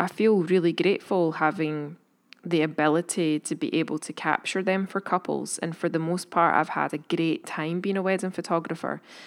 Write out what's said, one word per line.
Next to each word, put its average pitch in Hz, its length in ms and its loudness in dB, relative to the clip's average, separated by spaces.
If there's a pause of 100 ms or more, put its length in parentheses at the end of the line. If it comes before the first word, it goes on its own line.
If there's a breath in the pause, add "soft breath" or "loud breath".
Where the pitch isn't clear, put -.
I 175 80 2
feel 214 340 4
really 170 300 4
grateful 175 600 2
having 151 640 -2 (480)
the 170 180 2
ability 156 760 2
to - 160 -6
be 160 180 -2
able 156 280 0
to - 120 -12
capture - 480 -2
them 190 280 0
for - 120 -4
couples. 151 580 -4
And 165 180 -4
for 175 120 -2
the 160 120 0
most 170 300 -2
part, 170 260 4
I've - 140 2
had 147 220 -2
a 156 60 -6
great 165 480 -2
time 165 340 -4
being 196 160 -2
a 190 60 0
wedding 185 300 0
photographer. 165 680 -4 (260 loud breath)